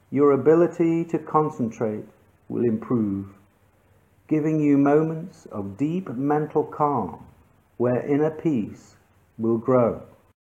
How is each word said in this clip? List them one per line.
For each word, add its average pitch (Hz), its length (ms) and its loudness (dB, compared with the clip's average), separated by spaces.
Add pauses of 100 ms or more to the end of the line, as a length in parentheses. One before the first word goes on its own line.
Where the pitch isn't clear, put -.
your 143 220 4
ability 165 760 2
to 165 140 -4
concentrate 123 880 -4 (420)
will 113 140 -2
improve, 107 640 -2 (1000)
giving 156 320 0
you 147 180 4
moments 156 680 2
of 98 300 -10
deep 170 320 -4
mental 147 540 0
calm 143 560 -2 (580)
where 123 280 0
inner 147 260 2
peace - 680 -4 (400)
will 113 200 0
grow. 113 440 2 (520)